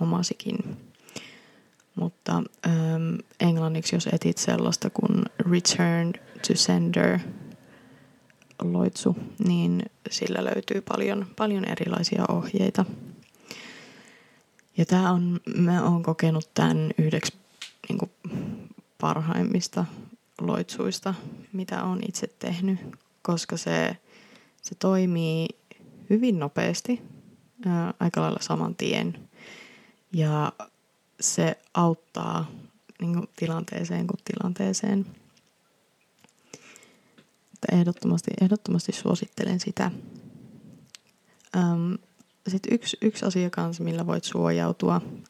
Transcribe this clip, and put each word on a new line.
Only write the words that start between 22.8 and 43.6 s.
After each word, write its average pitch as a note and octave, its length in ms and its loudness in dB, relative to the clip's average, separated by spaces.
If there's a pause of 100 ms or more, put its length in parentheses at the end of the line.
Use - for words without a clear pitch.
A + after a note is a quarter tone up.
koska E3+ 340 -2
se, - 400 -2 (640)
se - 120 -12
toimii E3+ 720 2 (640)
hyvin A3 280 4
nopeasti, F3 640 -2 (640)
ää, E3+ 340 0
aika E3+ 200 2
lailla D#3+ 200 0
saman E3 340 -2
tien. - 540 -2 (840)
Ja D3+ 400 2 (680)
se - 380 2 (160)
auttaa E3 760 0 (500)
niinku F3 240 -2 (120)
tilanteeseen E3+ 720 -4
kuin - 180 -2
tilanteeseen. F#3+ 800 0 (2500)
Että - 220 0
ehdottomasti, F3 540 2 (100)
ehdottomasti F#3 520 2
suosittelen - 680 -2
sitä. F#3+ 300 -2 (1700)
Äm, F3 420 2 (500)
sit F#3+ 220 -2
yksi, A#3 320 0
yksi A3 220 0
asia F#3 260 2
kans, E3+ 300 -4